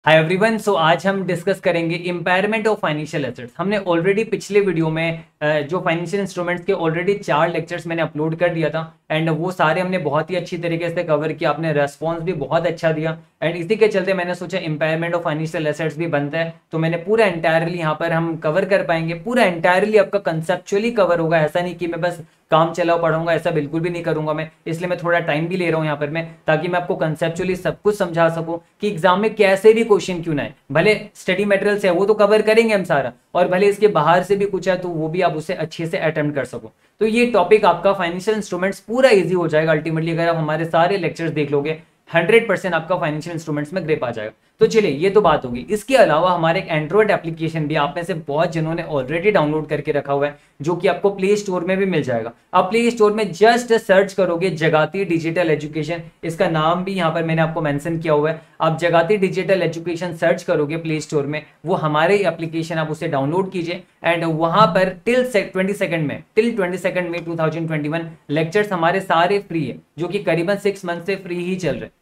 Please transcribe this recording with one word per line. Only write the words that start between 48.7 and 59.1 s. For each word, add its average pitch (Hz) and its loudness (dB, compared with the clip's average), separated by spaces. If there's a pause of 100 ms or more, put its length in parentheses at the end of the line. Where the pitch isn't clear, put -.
already 156 0
डाउनलोड 151 0
करके 147 -4
रखा 139 -2
हुआ 143 0
है, 143 -8 (240)
जो 170 -2
कि 180 0
आपको 196 2
प्ले 196 0
स्टोर 180 -4
में 185 0
भी 196 2
मिल 165 0
जाएगा। 117 -4 (220)
आप 185 4
प्ले 233 2
स्टोर 214 4
में 220 0
just 233 4
सर्च 196 4
करोगे 175 0
जगाती 156 0
डिजिटल 165 0
एजुकेशन, 151 -4 (220)
इसका 170 0
नाम 165 0
भी 196 -4
यहाँ 165 0
पर 165 -2
मैंने 160 0
आपको 165 -2
मेंशन 156 -2
किया 160 0
हुआ 147 4
है। 160 -8 (200)
आप 160 2
जगाती 170 4